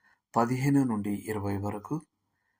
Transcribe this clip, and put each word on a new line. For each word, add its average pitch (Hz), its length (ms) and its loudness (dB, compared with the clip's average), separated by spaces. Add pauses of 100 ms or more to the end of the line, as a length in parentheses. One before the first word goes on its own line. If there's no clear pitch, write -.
(360)
పదిహేను 131 480 4
నుండి 104 300 0 (140)
ఇరవై 101 300 -2
వరకు, 101 380 -4 (640)